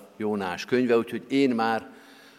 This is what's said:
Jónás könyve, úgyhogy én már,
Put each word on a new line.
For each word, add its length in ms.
Jónás 480
könyve, 320
úgyhogy 300
én 220
már, 400